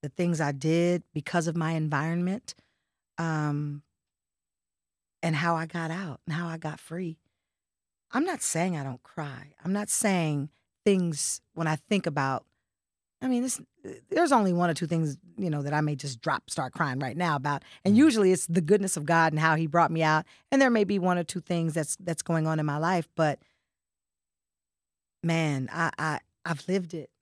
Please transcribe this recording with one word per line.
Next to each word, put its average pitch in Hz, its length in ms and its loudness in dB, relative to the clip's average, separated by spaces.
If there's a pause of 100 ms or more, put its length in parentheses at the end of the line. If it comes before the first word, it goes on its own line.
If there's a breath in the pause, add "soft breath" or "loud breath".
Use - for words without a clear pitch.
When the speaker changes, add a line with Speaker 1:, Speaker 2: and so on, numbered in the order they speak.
Speaker 1:
the 147 60 -8
things 175 320 0
I 147 120 0
did 165 500 2 (120)
because 156 320 -2
of 165 100 -2
my 165 160 -2
environment, 165 800 -2 (640)
um, 147 640 -2 (1400)
and 165 120 0
how 165 220 0
I 165 100 -4
got 165 240 -6
out 170 360 -8
and 160 100 -4
how 170 100 -4
I 165 120 -8
got 160 200 -8
free. 170 400 -10 (960)
I'm 277 120 0
not 349 180 -4
saying 175 340 -2
I 139 80 -6
don't 131 180 -8
cry. 147 520 -12 (100)
I'm 185 80 -2
not 208 160 -2
saying 156 600 0 (340)
things 180 560 0 (140)
when 165 120 -2
I 156 100 0
think 190 300 -2
about, 139 380 -2 (760)
I 254 60 -4
mean, 247 160 0
this, 254 180 -4 (500)
there's 330 200 2
only 214 220 4
one 175 180 2
or 160 40 0
two 165 120 -4
things, 156 300 -2 (200)
you 185 140 -2
know, 147 120 -2
that 143 100 -4
I 151 80 0
may 151 160 0
just 127 240 -10
drop, - 300 -2
start 127 240 -6
crying 139 260 -2
right 135 160 -4
now 170 180 0
about. 143 300 -4 (200 loud breath)
And 202 100 4
Speaker 2:
Mm. 220 40 8
Speaker 1:
usually 226 320 8
it's - 160 2
the 170 140 2
goodness 190 360 2
of 147 100 -4
God 165 260 4
and 156 80 0
how 160 160 4
he 160 100 0
brought 160 240 4
me 160 140 0
out. 156 200 4 (280 soft breath)
And 277 100 6
there 254 80 6
may 220 140 4
be 196 160 0
one 180 180 2
or 170 60 -2
two 170 160 -8
things 165 340 -2
that's, 160 220 -2
that's 175 260 -6
going 160 240 0
on 160 140 0
in 151 60 0
my 147 120 -2
life, 165 380 0
but 151 240 0 (1800)
man, 156 500 0
I, 165 260 -2
I, 156 220 -4 (240)
I've 160 240 -6
lived 180 260 -2
it. 156 160 -10 (120)